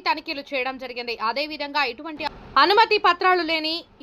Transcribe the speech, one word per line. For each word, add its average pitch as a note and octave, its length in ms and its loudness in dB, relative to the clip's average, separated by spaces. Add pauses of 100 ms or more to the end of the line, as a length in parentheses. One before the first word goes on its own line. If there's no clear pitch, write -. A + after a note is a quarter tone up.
తనిఖీలు D#4 420 -4
చేయడం C4 360 -4
జరిగింది. A#3+ 300 -8 (140)
అదేవిధంగా C#4+ 540 -4 (100)
ఎటువంటి D4+ 320 -10 (380)
అనుమతి G#4+ 440 6
పత్రాలు F4+ 440 4
లేని D#4+ 260 -2 (280)